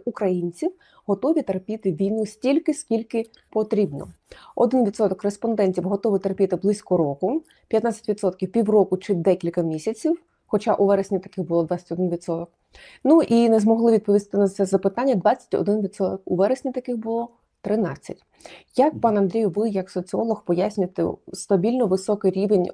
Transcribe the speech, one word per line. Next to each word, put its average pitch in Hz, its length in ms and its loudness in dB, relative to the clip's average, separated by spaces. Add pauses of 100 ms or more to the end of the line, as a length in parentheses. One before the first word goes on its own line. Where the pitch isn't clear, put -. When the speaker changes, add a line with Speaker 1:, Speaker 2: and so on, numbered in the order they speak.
Speaker 1:
українців 185 680 -2 (340)
готові 254 360 0
терпіти 196 500 -4
війну 202 340 -2
стільки, 285 480 0
скільки 226 560 -4 (200)
потрібно. 208 580 -2 (480)
Один 247 280 2
відсоток 196 380 -2
респондентів 202 600 -2
готові 202 340 0
терпіти 190 380 -2
близько 196 400 -2
року, 170 460 -2 (260)
п'ятнадцять 220 400 -2
відсотків 190 440 -4
півроку 208 440 4
чи 190 180 -2
декілька 175 480 0
місяців, 220 600 -4 (240)
хоча 214 280 0
у 202 120 2
вересні 196 320 0
таких 185 260 -8
було 165 200 0
двадцять 175 280 -6
один 175 180 -2
відсоток. 170 400 -6 (540)
Ну 302 180 6
і 233 260 4
не 226 120 4
змогли 226 320 4
відповісти 202 460 0
на 202 100 4
це 196 160 -2
запитання 202 500 0
двадцять 208 400 0
один 202 260 0
відсоток. 190 440 -4
У 185 120 -4
вересні 247 360 0
таких 247 240 -6
було 226 340 -6 (300)
тринадцять. 202 640 -4 (520)
Як, 294 160 4
Speaker 2:
Мгм. - 80 -10
Speaker 1:
пан 214 180 2
Андрію, 196 320 0
ви, 208 180 -2
як 190 220 -4
соціолог, 214 540 -4
пояснюєте 180 640 -2 (260)
стабільно 220 540 0
високий 190 440 0
рівень, 190 440 0